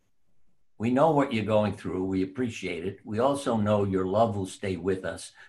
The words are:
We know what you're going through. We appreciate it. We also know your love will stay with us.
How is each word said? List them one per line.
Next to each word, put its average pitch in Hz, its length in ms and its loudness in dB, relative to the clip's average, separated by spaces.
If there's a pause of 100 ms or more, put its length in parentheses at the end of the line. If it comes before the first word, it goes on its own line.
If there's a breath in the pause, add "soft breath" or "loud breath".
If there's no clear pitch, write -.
(800)
We 113 120 -2
know 135 200 4
what 143 220 2
you're 110 120 0
going 104 300 2
through. 90 300 -4
We 95 200 0
appreciate 95 600 -6
it. 98 200 -6
We 107 160 -4
also 135 360 2
know 104 280 2
your 95 220 0
love 104 300 2
will 98 100 -4
stay 95 300 -6
with 92 280 -2
us. 85 260 -10 (180 loud breath)